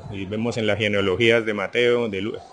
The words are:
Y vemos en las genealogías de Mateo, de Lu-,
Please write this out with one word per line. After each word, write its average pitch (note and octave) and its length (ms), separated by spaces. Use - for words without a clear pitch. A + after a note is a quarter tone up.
Y G2 140
vemos A2 320
en A2 100
las G2+ 100
genealogías G#2 680
de A2 80
Mateo, A#2+ 560
de G2 120
Lu-, G#2+ 160